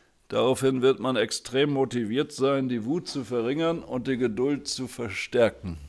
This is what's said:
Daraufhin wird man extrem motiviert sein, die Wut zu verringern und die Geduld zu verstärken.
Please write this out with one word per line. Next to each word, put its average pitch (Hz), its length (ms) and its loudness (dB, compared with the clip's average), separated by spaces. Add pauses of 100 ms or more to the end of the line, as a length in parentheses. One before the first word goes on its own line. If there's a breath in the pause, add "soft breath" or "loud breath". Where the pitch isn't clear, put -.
(280 loud breath)
Daraufhin 131 520 2
wird 127 200 4
man 127 160 0
extrem 127 560 0
motiviert 123 600 0
sein, 135 380 2
die 113 160 -2
Wut 170 200 -2
zu 139 160 -6
verringern 131 580 0
und 127 260 -6
die 135 100 0
Geduld 127 500 0
zu 131 220 -6
verstärken. 107 880 0 (120)